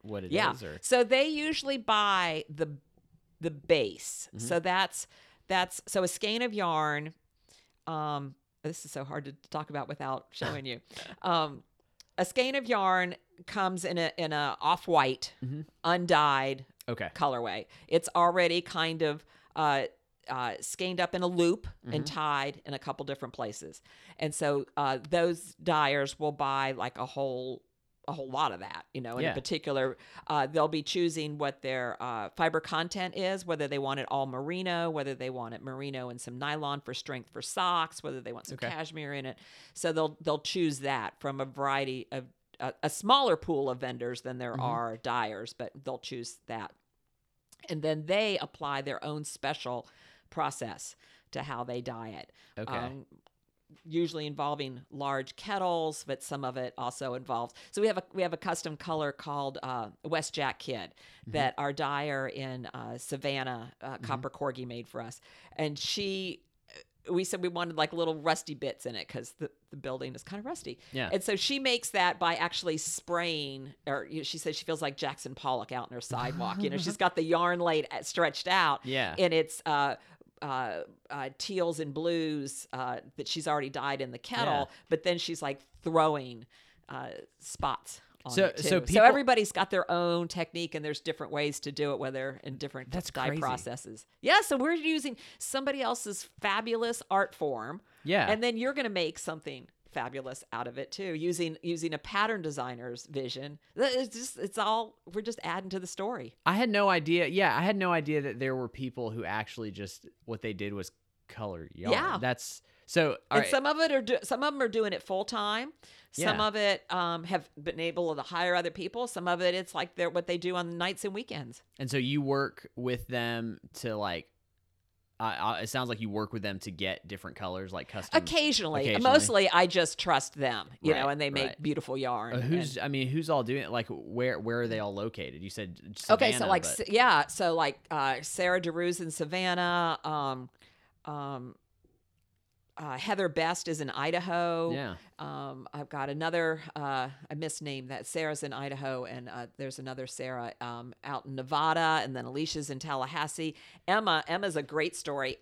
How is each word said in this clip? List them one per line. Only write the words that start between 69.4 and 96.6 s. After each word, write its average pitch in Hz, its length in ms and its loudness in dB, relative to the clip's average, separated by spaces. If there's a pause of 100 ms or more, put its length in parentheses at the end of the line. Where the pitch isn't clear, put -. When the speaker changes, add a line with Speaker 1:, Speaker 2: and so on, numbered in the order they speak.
Speaker 2:
the 143 80 -16
building 131 380 -8
is - 80 -16
kinda 196 200 -10
rusty. 247 360 -10 (120)
Speaker 1:
Yeah. - 220 -2
Speaker 2:
And 190 100 0
so 208 120 0
she 269 240 0
makes 247 320 0
that 180 280 4
by 170 160 2
actually 170 420 0
spraying, 151 960 -4 (140)
or, 139 220 -2
you 156 80 -6
know, 156 60 -4
she 151 160 -6
says 156 160 -2
she - 100 -8
feels 160 160 -2
like 143 160 -2
Jackson - 380 -6
Pollock 127 360 -2
out 123 180 -4
in - 60 -12
her 120 60 -8
sidewalk. 165 600 -2
You 143 100 2
know, - 60 0
Speaker 1:
<laughs> 170 80 -2
Speaker 2:
she's 202 120 -2
got 180 180 4
the 165 80 2
yarn 175 360 4
laid, 165 320 4
uh, 135 100 -4
stretched - 460 0
out. 180 380 4
Speaker 1:
Yeah. 127 320 0
Speaker 2:
And 180 160 4
it's, 160 320 2
uh, 143 300 4 (460)
uh, 131 400 -2 (300)
uh, 135 260 -6
teals 170 420 0
and 151 140 -4
blues, 156 800 0
uh, 123 240 -4 (200)
that 139 100 -8
she's 160 200 -4
already 147 220 2
dyed 139 320 -2
in 131 80 -4
the 120 80 -10
kettle, 190 540 0
Speaker 1:
Yeah. - 40 -20 (140)
Speaker 2:
but 156 140 2
then 175 160 2
she's, 165 200 -4
like, 139 200 -2 (240)
throwing, 147 640 2 (420)
uh, 131 200 -8 (280)
spots - 640 -4 (240)
on 127 60 -8
Speaker 1:
So, 185 140 6
Speaker 2:
it, - 120 0
too. 151 60 -2
Speaker 1:
so - 60 4
Speaker 2:
So 180 120 6
Speaker 1:
people 190 220 8
Speaker 2:
everybody's 240 480 8
got - 180 2
their 190 220 2
own 170 360 2
technique, 170 460 -4
and 151 100 -6
there's 151 160 -4
different 160 320 -4
ways 147 280 0
to 143 120 -6
do 143 220 0
it, - 60 -2
whether 135 440 -4
in 135 140 -8
different 131 320 -8
Speaker 1:
That's - 220 -4
Speaker 2:
dye 131 160 -2
Speaker 1:
crazy. 147 140 0
Speaker 2:
processes. 123 640 -4 (140)
Yeah, 381 200 8
so 285 160 2
we're 294 160 2
using 302 420 0 (220)
somebody 269 460 -2
else's 226 440 -2 (120)
fabulous 226 720 0